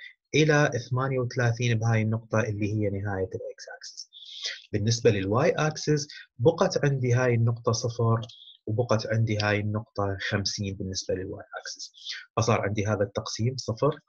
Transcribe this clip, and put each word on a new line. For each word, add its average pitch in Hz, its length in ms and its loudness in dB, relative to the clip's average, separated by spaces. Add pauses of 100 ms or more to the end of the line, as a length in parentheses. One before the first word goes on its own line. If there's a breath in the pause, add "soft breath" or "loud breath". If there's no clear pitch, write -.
(360 loud breath)
إلى 147 360 6 (180)
ثمانية 131 300 0
وثلاثين 120 600 0
بهاي 113 220 2
النقطة 110 380 0
اللي 107 340 0
هي 107 160 0
نهاية 98 460 -2
الإكس - 300 -10 (120)
أكسس. - 320 -18 (640 loud breath)
بالنسبة 113 380 2
للواي 104 380 2
أكسس 151 580 -2 (300 loud breath)
بقت 180 480 2
عندي 123 280 2
هاي 127 200 4
النقطة 117 380 2
صفر 113 500 0 (440 loud breath)
وبقت 107 420 0
عندي 110 300 0
هاي 104 220 2
النقطة 104 580 -4 (120)
خمسين 98 460 -2
بالنسبة 95 400 -4
للواي 92 280 -8 (160)
أكسس. - 340 -14 (440 loud breath)
فصار 113 240 2
عندي 101 240 -2
هذا 104 180 2
التقسيم 113 540 -2
صفر 139 380 0 (140)